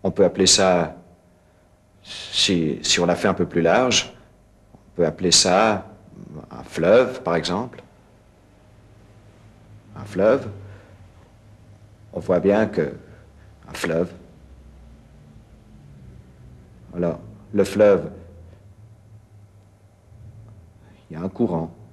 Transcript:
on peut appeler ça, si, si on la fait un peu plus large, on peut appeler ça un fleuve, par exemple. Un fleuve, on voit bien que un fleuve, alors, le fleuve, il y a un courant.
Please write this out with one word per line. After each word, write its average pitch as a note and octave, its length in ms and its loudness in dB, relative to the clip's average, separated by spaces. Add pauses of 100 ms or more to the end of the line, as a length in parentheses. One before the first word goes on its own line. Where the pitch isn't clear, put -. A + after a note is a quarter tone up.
on F#2+ 60 0
peut G2 140 2
appeler F#2 240 4
ça, F2+ 480 2 (1040)
si, - 800 -2
si - 200 0
on F2 40 2
la F2 100 2
fait - 120 -2
un F#2+ 60 2
peu F2+ 120 0
plus E2+ 160 -2
large, A2+ 540 2 (580)
on - 220 -20
peut E2+ 100 2
appeler E2+ 260 -2
ça G2 540 2 (640)
un B1 140 -18
fleuve, G#2+ 600 2
par E2 120 -2
exemple. F2 480 -6 (2250)
Un - 80 -14
fleuve, A2 420 0 (1700)
on F2+ 80 -8
voit F2+ 180 0
bien G2+ 280 2
que D2 260 -4 (760)
un D3 60 -20
fleuve, E2 360 -4 (2750)
alors, F2 280 -4 (320)
le G2+ 100 2
fleuve, G2+ 480 4 (3000)
il - 40 -16
y - 20 -14
a E2+ 80 -10
un F#2+ 60 -6
courant. - 440 -2 (200)